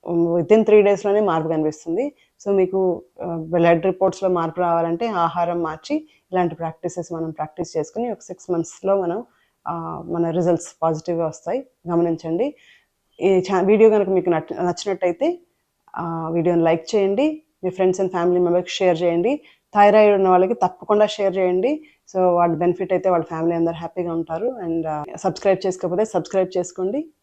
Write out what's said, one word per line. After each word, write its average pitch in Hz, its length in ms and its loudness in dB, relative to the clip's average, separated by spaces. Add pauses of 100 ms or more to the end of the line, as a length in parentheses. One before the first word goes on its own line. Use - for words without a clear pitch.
(120)
Within 170 520 4
three 208 180 8
డేస్‌లోనే 202 380 2
మార్పు 165 280 0
కనిపిస్తుంది. 165 640 -2 (320)
So 202 100 0
మీకు, 185 480 0 (180)
ఆ, 170 140 -8
బ్లడ్ 165 500 2
రిపోర్ట్స్‌లో 190 440 0
మార్పు 165 300 -2
రావాలంటే 170 480 0
ఆహారం 170 560 -2
మార్చి 160 320 -6 (360)
ఇలాంటి 175 240 0
ప్రాక్టీసెస్ 165 580 -8
మనం 165 180 -6
ప్రాక్టీస్ 156 460 -8
చేసుకుని 220 340 -6
ఒక 190 100 -10
సిక్స్ - 300 -12
మంత్స్‌లో 185 500 -2
మనం, 180 220 -4 (440)
ఆ, 165 380 -8
మన 170 240 -2
రిజల్ట్స్ 170 540 0
పాజిటివ్‌గా 165 440 -2
వస్తాయి. 233 380 -6 (240)
గమనించండి. 170 680 -2 (680)
ఈ 185 160 2
ఛా-, 185 280 0
వీడియో 214 240 6
కనుక 208 200 2
మీకు 185 200 0
నచ్చ-, 160 320 -2
నచ్చినట్టయితే, 185 760 -2 (560)
ఆ, 165 340 -6
వీడియోని 170 320 2
లైక్ 165 340 0
చేయండి, 214 480 0 (200)
మీ 185 60 -2
friends 185 280 0
and 190 120 -2
family 180 360 0
members-కి 175 240 0
షేర్ 175 320 0
చేయండి. 180 400 0 (340)
థైరాయిడ్ 208 400 6
ఉన్న 190 140 2
వాళ్ళకి 185 240 4
తప్పకుండా 208 520 0
షేర్ 196 320 -2
చేయండి. 185 460 0 (320)
So 190 40 0
వాళ్ళ 175 360 2
బెనిఫిట్ 175 380 0
అయితే 185 160 0
వాళ్ళ 165 160 0
ఫ్యామిలీ 165 300 -2
అందరూ 165 180 0
హ్యాపీగా 165 400 -8
ఉంటారు. 165 320 -6
And, 170 420 -4
ఆ, 151 160 -6 (120)
సబ్స్క్రైబ్ 190 500 -2
చేసుకోకపోతే 185 400 -2
సబ్స్క్రైబ్ 185 520 -2
చేసుకోండి. 196 500 -6 (160)